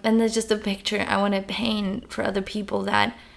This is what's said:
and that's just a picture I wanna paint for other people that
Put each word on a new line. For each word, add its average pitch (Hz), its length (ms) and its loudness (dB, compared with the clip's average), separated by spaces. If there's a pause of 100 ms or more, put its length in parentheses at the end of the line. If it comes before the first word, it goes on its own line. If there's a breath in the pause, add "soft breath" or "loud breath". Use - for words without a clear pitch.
and 226 160 4
that's 226 140 2
just 226 180 -2
a 214 40 4
picture 202 520 -2
I 196 80 2
wanna 196 240 2
paint 208 720 -2
for 220 100 -4
other 202 200 0
people 104 400 -4
that 104 340 2 (200 loud breath)